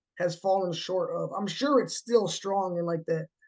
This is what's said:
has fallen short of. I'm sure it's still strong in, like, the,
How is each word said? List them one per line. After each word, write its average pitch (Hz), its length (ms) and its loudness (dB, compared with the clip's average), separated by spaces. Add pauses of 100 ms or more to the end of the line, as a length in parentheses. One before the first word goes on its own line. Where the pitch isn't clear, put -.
(180)
has 170 220 -2
fallen 190 340 2
short 180 420 -2
of. 165 160 -4
I'm 196 160 -4
sure 262 320 2
it's 165 180 0
still 226 300 2
strong 190 500 -2
in, 170 80 -2
like, 170 220 -4
the, 160 200 -2 (200)